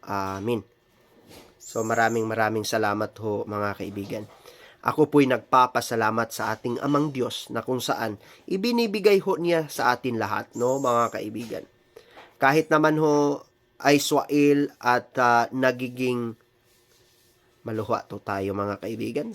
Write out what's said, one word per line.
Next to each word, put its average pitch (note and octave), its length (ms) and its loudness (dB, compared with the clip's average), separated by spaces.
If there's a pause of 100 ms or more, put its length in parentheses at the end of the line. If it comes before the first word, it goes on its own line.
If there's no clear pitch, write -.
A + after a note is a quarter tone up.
Amen. G2 560 -4 (960)
So, - 240 -6
maraming A2+ 400 0
maraming A2 400 -2
salamat G#2+ 560 -2
ho, G#2 240 -4
mga G2+ 400 -6
kaibigan. G2 400 -10 (640)
Ako C#3+ 240 2
po'y D3 160 6
nagpapasalamat A#2 1040 0
sa A2 240 -6
ating A#2+ 240 -6
Amang D3 320 0
Diyos B2+ 400 -6
na A#2+ 80 -6
kung B2+ 240 -4
saan A2+ 320 -2 (320)
ibinibigay G#3 800 2
ho F#3+ 80 0
niya D#3+ 320 0
sa B2 240 0
atin B2 240 -2
lahat, G#2 400 -4
no, B2+ 240 0
mga A#2 400 2
kaibigan. G#2+ 480 -10 (720)
Kahit D3+ 320 4
naman D#3 240 4
ho D3 480 2 (400)
ay C#3+ 180 6
swail C#3+ 680 2 (100)
at, A#2+ 380 0
ah, A#2+ 340 6
nagiging B2+ 800 -2 (1300)
maluha A2 400 -4
to G2+ 160 -14
tayo, G2 320 -4
mga G2+ 240 -4
kaibigan, A2+ 560 -6